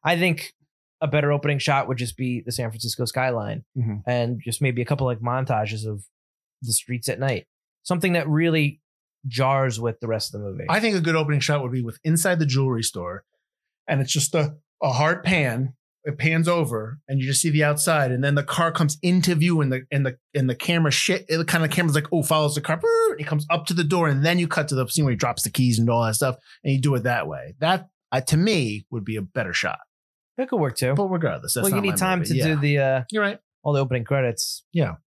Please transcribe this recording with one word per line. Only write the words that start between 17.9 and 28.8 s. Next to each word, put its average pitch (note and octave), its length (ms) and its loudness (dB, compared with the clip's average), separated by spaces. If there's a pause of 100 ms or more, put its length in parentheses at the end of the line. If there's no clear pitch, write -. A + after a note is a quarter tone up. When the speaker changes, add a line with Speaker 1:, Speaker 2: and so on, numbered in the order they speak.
Speaker 2:
and B2+ 140 0
then C#3+ 100 2
the C#3+ 80 2
car E3 300 0
comes D#3 300 0
into F3+ 320 4
view, E3 260 4
and C#3 100 2
the, C3 120 -2 (100)
and C#3 140 2
the, B2+ 100 -4 (180)
and C3 140 2
the A#2+ 60 0
camera E3 360 2
shit, - 380 0
it D#3+ 180 0
kind E3 160 2
of, D3+ 80 0
camera's D#3 240 2
like, D#3 160 0
oh, D#3+ 120 2
follows D3+ 320 2
the D3+ 80 -4
car, D#3+ 180 -2
brrr, A4+ 400 2
it C#3+ 60 -6
comes D3 240 -2
up E3+ 160 0
to F3 80 -4
the F3 100 0
door, E3 240 2
and C#3 160 2
then F3 140 4
you E3+ 100 0
cut D3+ 200 0
to C#3+ 60 -2
the C3 120 0
scene D3+ 180 -2
where C3 80 2
he A2 40 0
drops A#2+ 260 -2
the G#2+ 80 -4
keys B2 280 2
and A#2 120 2
all A#2 140 2
that A2 100 0
stuff, B2+ 220 0 (280)
and C#3+ 80 0
you C3+ 80 0
do C#3 140 2
it A#2+ 80 -2
that A#2 260 -2
way. C#2+ 320 -12
That, F#3 280 0 (240)
uh, C3 100 0
to - 160 2
me, C#3+ 520 0